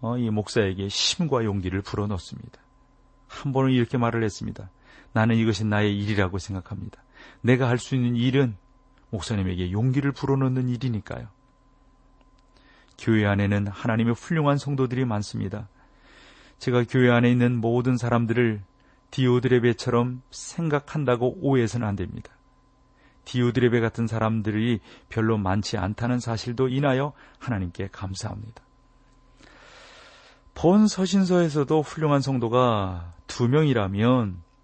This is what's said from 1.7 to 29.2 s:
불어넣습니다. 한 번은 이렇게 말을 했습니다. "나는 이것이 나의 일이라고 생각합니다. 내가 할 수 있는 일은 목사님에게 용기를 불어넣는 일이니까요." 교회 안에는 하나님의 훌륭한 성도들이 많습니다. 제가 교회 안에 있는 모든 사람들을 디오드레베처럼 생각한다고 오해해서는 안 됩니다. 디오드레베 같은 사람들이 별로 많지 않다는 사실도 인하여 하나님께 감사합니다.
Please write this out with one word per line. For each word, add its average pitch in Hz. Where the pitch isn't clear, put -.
불어넣습니다. -
한 -
번은 131
이렇게 123
말을 117
했습니다. -
"나는 113
이것이 110
나의 104
일이라고 101
생각합니다. -
내가 123
할 120
수 -
있는 123
일은 123
목사님에게 92
용기를 131
불어넣는 135
일이니까요." 120
교회 110
안에는 101
하나님의 113
훌륭한 147
성도들이 131
많습니다. 104
제가 123
교회 127
안에 120
있는 123
모든 123
사람들을 117
디오드레베처럼 123
생각한다고 139
오해해서는 120
안 101
됩니다. -
디오드레베 120
같은 113
사람들이 110
별로 113
많지 98
않다는 117
사실도 117
인하여 135
하나님께 95
감사합니다. 101